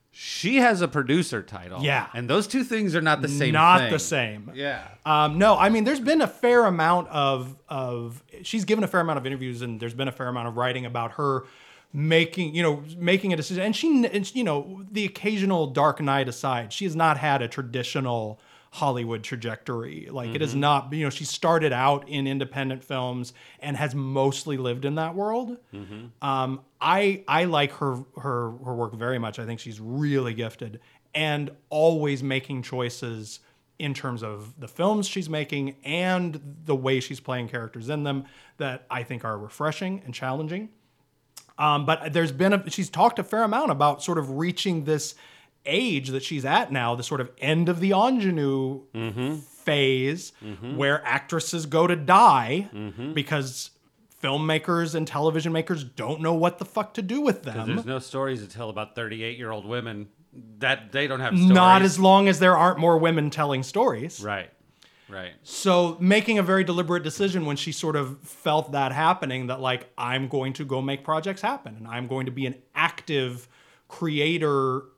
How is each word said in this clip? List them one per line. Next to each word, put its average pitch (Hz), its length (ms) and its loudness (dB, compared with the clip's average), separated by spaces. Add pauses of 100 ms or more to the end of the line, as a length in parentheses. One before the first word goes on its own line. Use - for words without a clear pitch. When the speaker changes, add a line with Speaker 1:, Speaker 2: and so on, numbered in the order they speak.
(120)
Speaker 1:
She - 440 -2
has 233 240 4
a 170 80 2
producer 139 540 0
title. 90 400 -10
Speaker 2:
Yeah. 143 320 0
Speaker 1:
And 120 160 -4
those 202 160 2
two 254 180 -2
things 214 320 -2
are 165 60 2
not 151 180 2
the 147 80 -2
same 143 240 2
Speaker 2:
Not 170 280 10
Speaker 1:
thing. 117 120 2
Speaker 2:
the 156 60 2
same. 113 560 -4
Speaker 1:
Yeah. 131 320 -6 (180)
Speaker 2:
Um, 151 340 4
no, 202 200 8
I 190 120 6
mean, 220 140 4
there's 277 160 2
been 294 220 4
a 214 60 2
fair 240 380 4
amount 175 420 4
of, 135 480 -2 (120)
of, 123 540 -8 (200)
she's 208 220 -4
given 208 200 2
a - 20 -2
fair 180 140 0
amount 160 180 0
of 127 80 -6
interviews 127 340 -6
and 117 200 -8
there's 117 140 -8
been 135 140 -4
a 127 40 -6
fair 127 160 -8
amount 123 200 -6
of 113 80 -8
writing 127 300 -2
about 117 260 -4
her 139 320 -2 (480)
making, 165 600 2
you 170 80 0
know, 147 200 2 (140)
making 185 360 2
a 170 40 0
decision. 180 280 -4
And 214 120 0
she, 277 300 4
and, 196 300 -2
you 247 80 0
know, 185 460 -4
the 208 140 -2
occasional 196 600 0
dark 139 340 2
night 139 280 0
aside, 120 440 -4
she 202 120 -6
has 165 120 -2
not 160 220 4
had 139 240 0
a 117 60 -4
traditional 120 920 -4 (320)
Hollywood 117 500 -2
trajectory. 117 880 -8
Like, 120 240 -8
it 147 80 -2
is 147 80 -2
Speaker 1:
Mm-hmm. 139 100 -2
Speaker 2:
not, 143 320 2
you 151 120 -2
know, 135 60 0
she 147 140 -10
started 156 480 2
out 139 360 2
in 139 180 -2
independent 135 580 -4
films 127 480 -6 (280)
and 139 160 -6
has 139 180 -2
mostly 135 640 0
lived 127 280 -4
in 143 120 -2
that 160 180 -4
world. 226 420 -4 (160)
Speaker 1:
Mm-hmm. 107 340 -14 (140)
Speaker 2:
Um, 135 400 -2 (200)
I, 196 460 2
I 160 180 2
like 147 300 2
her, 135 220 -2 (240)
her, 120 320 -4 (120)
her 123 100 -6
work 117 200 -4
very 120 240 -4
much. 110 200 -6
I 113 80 -8
think 117 140 -8
she's 110 200 -14
really 131 540 -2
gifted 113 460 -8 (340)
and 147 360 -2 (200)
always 151 520 2
making 135 400 -4
choices 117 800 -8 (380)
in 143 160 -4
terms 123 280 -6
of 107 380 -12
the 117 80 -14
films 202 400 0
she's 160 220 -6
making 143 540 -4
and 175 560 -2 (240)
the 147 120 0
way 131 240 0
she's 131 200 -10
playing 123 280 -6
characters 117 400 -10
in 147 140 -4
them 139 220 -4 (340)
that 131 320 -8
I 127 120 -6
think 120 220 -10
are 110 140 -4
refreshing 156 640 -6
and 127 80 -12
challenging. 156 560 -6 (880)
Um, 147 280 2
but 160 260 0
there's 160 200 2
been 185 200 2
a, 196 180 -2
she's - 200 -6
talked 220 280 4
a 185 60 -2
fair 220 200 0
amount 226 260 0
about 143 320 2
sort 170 160 -2
of 135 140 -4
reaching 170 520 -2
this 151 300 -2 (520)
age 151 440 0
that 131 120 -4
she's 139 220 -6
at 165 280 2
now, 120 220 0
the 123 80 -8
sort 135 180 -4
of 127 180 -6
end 160 300 2
of 175 120 0
the 196 120 2
ingenue 151 920 0 (120)
Speaker 1:
Mm-hmm. 113 420 -4
Speaker 2:
phase 139 960 0 (100)
Speaker 1:
Mm-hmm. 107 340 -10
Speaker 2:
where 139 280 2
actresses 156 640 -4
go 160 200 4
to 175 100 4
die 165 800 6
Speaker 1:
Mm-hmm. 107 380 -10
Speaker 2:
because 139 580 -4 (520)
filmmakers 156 720 -2
and 160 120 -2
television 156 460 0
makers 160 320 -2
don't 127 360 -8
know 160 140 0
what 175 240 0
the 190 60 -8
fuck - 300 -6
to 226 80 -6
do 226 180 -2
with 262 240 0
Speaker 1:
'Cause 120 100 -8
Speaker 2:
them. 110 140 -6
Speaker 1:
there's 196 180 -4
no 131 120 -6
stories 131 420 -6
to 101 80 -14
tell 110 220 -12
about 107 240 -10
thirty-eight-year-old 113 720 -8
women. 113 420 -8 (520)
That, 127 320 -2
they 139 160 0
don't 131 120 -4
have 131 120 0
Speaker 2:
Not 185 460 10
Speaker 1:
stories. 190 140 6
Speaker 2:
as 151 60 -4
long 190 300 8
as 170 100 4
there 180 180 8
aren't 175 220 6
more 165 200 6
women 160 320 2
telling 139 320 0
stories. 165 580 -2
Speaker 1:
Right. 101 300 -6 (580)
Right. 92 240 -12 (100)
Speaker 2:
So 175 580 2
making 214 380 4
a 196 40 4
very 190 220 2
deliberate 175 380 -2
decision 175 440 -2
when 143 100 -2
she 151 160 -6
sort 151 240 -2
of 139 240 -4
felt 156 520 -2
that 135 200 0
happening, 143 560 0
that, 131 120 -4
like, 127 360 -2
"I'm 127 320 -4
going 135 260 -2
to 151 120 -8
go 131 160 -2
make 139 200 -4
projects 156 380 -4
happen, 220 360 -6
and 110 120 -16
I'm 120 200 -8
going 131 180 -4
to 127 60 -8
be 131 140 -4
an 127 100 -6 (180)
active 135 720 -2 (400)
creator 147 920 0 (160)